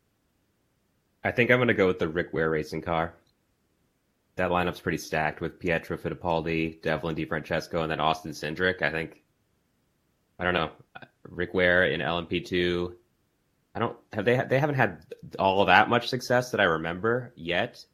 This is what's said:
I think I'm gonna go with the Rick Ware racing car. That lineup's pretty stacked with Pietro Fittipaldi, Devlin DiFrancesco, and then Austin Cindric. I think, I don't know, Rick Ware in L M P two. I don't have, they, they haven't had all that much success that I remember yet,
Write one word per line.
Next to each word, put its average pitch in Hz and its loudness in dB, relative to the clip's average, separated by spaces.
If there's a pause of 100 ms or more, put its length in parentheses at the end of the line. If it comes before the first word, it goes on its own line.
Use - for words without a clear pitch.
(1200)
I 101 -2
think 120 0
I'm 123 6
gonna 120 2
go 98 4
with 92 0
the 85 0
Rick 82 -4
Ware 80 2
racing 78 -4
car. 85 -2 (1200)
That 90 0
lineup's 90 0
pretty 85 -2
stacked 76 -4
with 80 -8
Pietro 85 -2
Fittipaldi, 80 -4
Devlin 80 -2
DiFrancesco, 80 -4
and 80 -4
then 76 -4
Austin 78 0
Cindric. 80 -4
I 73 0
think, 80 -8 (1160)
I 90 -8
don't 90 2
know, 82 0 (580)
Rick 87 -6
Ware 90 4
in 80 0
L 80 -2
M 85 -6
P 90 -2
two. 87 -2 (800)
I 101 -8
don't 117 -2 (180)
have, 101 -4
they, 123 4
they 127 2
haven't 143 0
had 101 0 (340)
all 98 4
that 90 8
much 117 2
success 123 -2
that 104 -2
I 101 6
remember 90 -2
yet, 87 -4